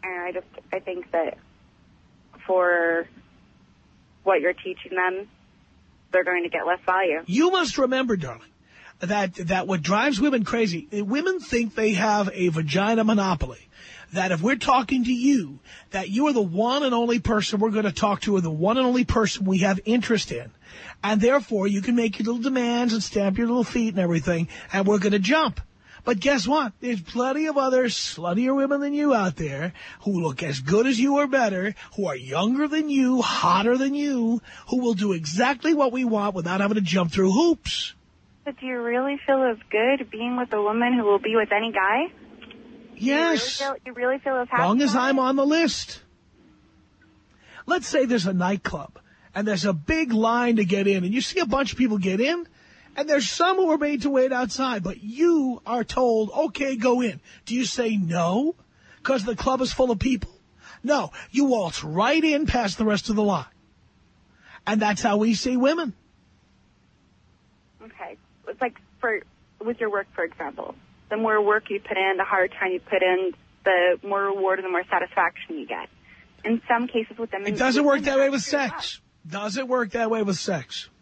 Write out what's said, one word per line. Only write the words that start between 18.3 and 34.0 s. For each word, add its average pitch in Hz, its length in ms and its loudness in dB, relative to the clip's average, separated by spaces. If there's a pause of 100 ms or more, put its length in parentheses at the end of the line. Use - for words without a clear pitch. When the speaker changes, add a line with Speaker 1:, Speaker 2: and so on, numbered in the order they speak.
Speaker 2:
and 185 100 2
the 160 60 -4
one 180 260 2
and 262 80 2
only 247 200 2
person - 380 0
we 190 160 2
have 196 260 2
interest 226 460 0
in. 120 200 -10 (520)
And 208 160 2
therefore, 233 460 2
you 202 160 0
can 240 140 0
make 226 240 0
your 208 80 -2
little 233 160 -2
demands 240 500 0
and 220 80 0
stamp 196 380 0
your 233 80 2
little 240 160 2
feet 220 320 -2
and - 20 0
everything, 170 520 0 (220)
and 196 140 0
we're 208 140 4
gonna 202 180 2
jump. 240 420 2 (440)
But 233 160 0
guess 254 280 2
what? 277 320 0
There's 233 220 -4
plenty 269 460 -2
of 294 100 0
other 262 280 2
sluttier 214 680 -2
women 277 260 0
than 285 120 -4
you 285 220 2
out 185 200 0
there 156 380 -6 (280)
who 190 200 -2
look 151 220 -4
as 139 160 -4
good 185 260 2
as 254 140 2
you 277 180 4
or 294 80 2
better, 214 480 0 (220)
who 202 100 -4
are 151 100 -4
younger 185 520 0
than 302 220 -2
you, 262 340 2
hotter 196 560 2
than 269 160 0
you, 247 480 0 (240)